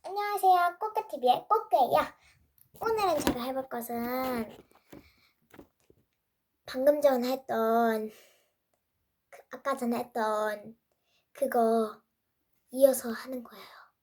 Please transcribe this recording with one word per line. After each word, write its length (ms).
안녕하세요. 760
꼬끄티비의 680
꼬끄예요. 540
오늘은 380
제가 240
해볼 260
것은 880
방금 340
전에 320
했던, 800
그, 120
아까 260
전에 220
했던 760
그거 680
이어서 340
하는 320
거예요. 220